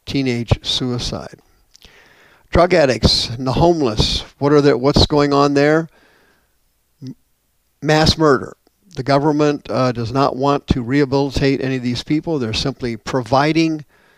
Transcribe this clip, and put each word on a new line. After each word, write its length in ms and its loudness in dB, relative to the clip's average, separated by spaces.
teenage 600 -4
suicide. 760 -6
Drug 240 4
addicts 540 2
and 180 -8
the 60 -2
homeless, 680 0
what 140 2
are 80 6
the, 180 4
what's 280 2
going 260 0
on 220 2
there? 340 2
M-, 140 -14
mass 340 2
murder. 400 2
The 80 -10
government, 680 0
uh, 240 0
does 200 -6
not 240 0
want 320 -2
to 140 0
rehabilitate 800 0
any 160 -2
of 60 -6
these 200 -4
people. 360 -4
They're 160 -4
simply 420 -6
providing 880 0